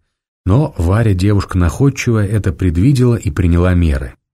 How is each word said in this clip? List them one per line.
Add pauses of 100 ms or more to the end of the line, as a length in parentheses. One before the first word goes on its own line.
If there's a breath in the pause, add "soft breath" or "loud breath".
(460)
Но
Варя,
девушка
находчивая,
это
предвидела
и
приняла
меры. (200)